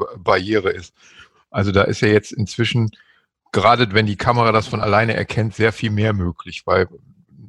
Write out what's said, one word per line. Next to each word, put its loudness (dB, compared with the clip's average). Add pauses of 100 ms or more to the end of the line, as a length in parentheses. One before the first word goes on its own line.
(160)
Barriere 0
ist. -8 (540)
Also -2
da 4
ist -2
ja 2
jetzt 2
inzwischen, -2 (600)
gerade 4
wenn 2
die -2
Kamera 0
das 2
von -4
alleine 2
erkennt, -4
sehr 0
viel -4
mehr 0
möglich, -6
weil 2 (600)